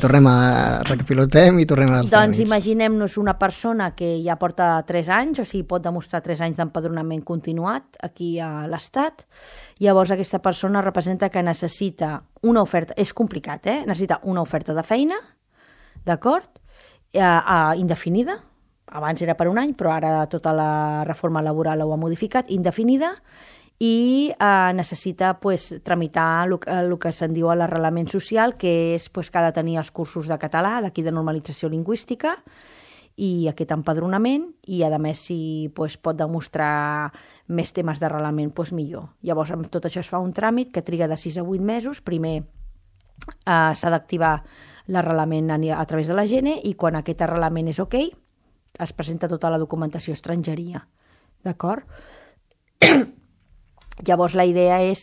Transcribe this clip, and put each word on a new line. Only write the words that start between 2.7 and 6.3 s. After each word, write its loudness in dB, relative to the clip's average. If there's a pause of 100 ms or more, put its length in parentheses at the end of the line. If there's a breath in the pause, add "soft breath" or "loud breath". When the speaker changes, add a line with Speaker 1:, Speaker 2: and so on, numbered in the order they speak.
Speaker 2:
una 2
persona -2
que -4 (160)
ja 0
porta 2 (160)
tres -2
anys, 2
o -4
sigui, -6
pot -2
demostrar -4
tres -4